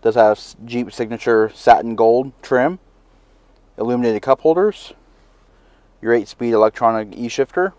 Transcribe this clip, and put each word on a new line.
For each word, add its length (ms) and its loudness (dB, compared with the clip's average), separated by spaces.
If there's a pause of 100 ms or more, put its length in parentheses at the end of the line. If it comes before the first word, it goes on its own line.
Does 120 0
have 220 4
s-, 180 -20 (100)
Jeep 280 -8
signature 600 0
satin 440 2
gold 340 2 (100)
trim, 380 -2 (960)
illuminated 460 -2
cup 200 -2
holders, 500 -2 (1080)
your 120 -2
eight-speed 400 -2
electronic 560 0 (100)
e-shifter. 600 -4